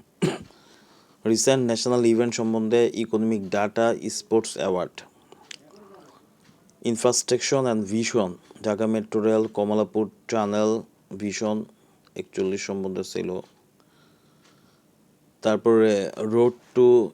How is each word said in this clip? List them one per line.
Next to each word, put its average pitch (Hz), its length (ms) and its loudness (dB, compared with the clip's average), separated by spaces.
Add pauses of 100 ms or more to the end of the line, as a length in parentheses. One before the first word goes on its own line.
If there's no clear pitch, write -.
(220)
<coughs> - 1040 -10
রিসেন্ট 123 400 2
ন্যাশনাল 120 400 0
ইভেন্ট 113 280 2
সম্বন্ধে, 113 600 0
ইকোনমিক 110 560 -2
ডেটা, 107 460 0 (140)
স্পোর্টস - 480 -2
অ্যাওয়ার্ড, 90 440 -4 (1800)
infrastructure 123 880 0
and 104 200 -4
vision, 110 380 -2 (320)
ঢাকা 107 220 -2
মেট্রো 110 360 -2
রেল, 110 240 2
কমলাপুর 104 640 -2 (180)
টানেল, 107 540 0 (360)
ভিশন 107 460 -4 (520)
একচল্লিশ 95 460 -6
সম্বন্ধে 95 420 -8
ছিল। 90 360 -8 (2000)
তারপরে 110 760 4
রোড 117 360 2 (220)
টু 123 380 6